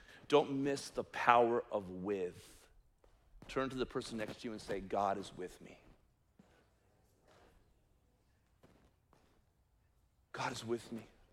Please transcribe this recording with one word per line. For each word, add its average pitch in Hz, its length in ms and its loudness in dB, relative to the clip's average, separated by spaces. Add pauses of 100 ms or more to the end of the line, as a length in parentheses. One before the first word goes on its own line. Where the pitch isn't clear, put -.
(280)
Don't 147 220 8
miss 139 400 -2
the 120 140 -4
power 120 680 6
of 98 160 -2
with. 92 460 -2 (1120)
Turn 131 220 -2
to 131 60 -8
the 123 100 0
person 120 320 -6
next - 240 -8
to 123 60 -6
you 110 40 -8
and 107 80 -10
say, 101 200 -6
"God 98 360 0
is 95 220 -10
with 90 240 -10
me." - 160 -20 (4000)
God 131 200 -4
is 117 100 -8
with 113 300 -4
me. 107 140 -10 (260)